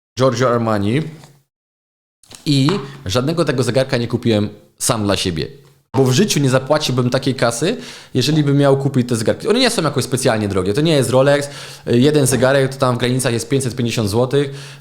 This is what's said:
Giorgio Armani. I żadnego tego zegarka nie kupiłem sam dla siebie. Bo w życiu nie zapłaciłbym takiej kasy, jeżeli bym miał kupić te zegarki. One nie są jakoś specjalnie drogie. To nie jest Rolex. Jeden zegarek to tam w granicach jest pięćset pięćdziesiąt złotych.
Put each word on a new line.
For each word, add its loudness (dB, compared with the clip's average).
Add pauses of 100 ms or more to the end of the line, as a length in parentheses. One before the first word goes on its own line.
(180)
Giorgio 2
Armani. 0 (1400)
I 2 (360)
żadnego 0
tego 0
zegarka 0
nie -4
kupiłem 0 (300)
sam -2
dla 2
siebie. -4 (500)
Bo 4
w 2
życiu 2
nie 2
zapłaciłbym 0
takiej -2
kasy, -2 (380)
jeżeli 2
bym 2
miał 4
kupić 0
te 0
zegarki. -2
One 2
nie 2
są -2
jakoś -2
specjalnie 0
drogie. 0
To -2
nie 2
jest 2
Rolex. 2 (380)
Jeden 4
zegarek 2
to -14
tam 2
w -4
granicach 0
jest -4
pięćset -2
pięćdziesiąt -2
złotych. 0 (300)